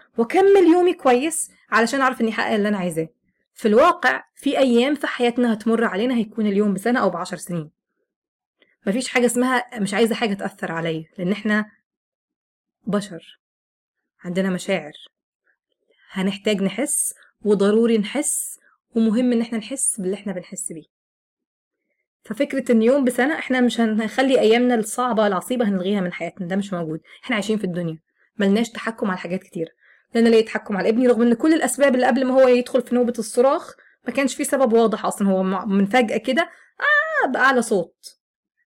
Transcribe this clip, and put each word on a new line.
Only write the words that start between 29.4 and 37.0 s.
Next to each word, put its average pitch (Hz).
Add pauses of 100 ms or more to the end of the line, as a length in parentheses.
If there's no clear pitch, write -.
كتير. - (460)
لا 233
أنا 233
ليا 226
تحكم 214
على 185
ابني، 240
رغم 226
إن 240
كل 311
الأسباب 269
اللي 247
قبل 247
ما 254
هو 262
يدخل 247
في 240
نوبة 240
الصراخ 269 (320)
ما -
كانش 269
في 302
سبب 262
واضح 226
أصلًا، 196
هو 185
مع-، 190
من 196
فجأة 233
كده، 254
آه، 587